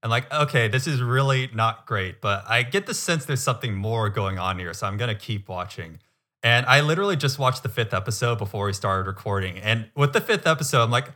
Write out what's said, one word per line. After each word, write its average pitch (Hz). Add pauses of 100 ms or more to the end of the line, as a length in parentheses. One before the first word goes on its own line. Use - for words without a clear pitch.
And, 113
like, 120
"Okay, 143
this 131
is 135
really 131
not 113
great," 95
but 101
I 117
get 190
the 233
sense -
there's 135
something 123
more 110
going 98
on 90
here, 87
so 101
I'm 98
gonna 113
keep 101
watching. 87 (440)
And 120
I 131
literally 170
just 135
watched 127
the -
fifth 110
episode 110
before 101
we 101
started 95
recording. 95
And 110
with 143
the 220
fifth 214
episode, 147
I'm 113
like 123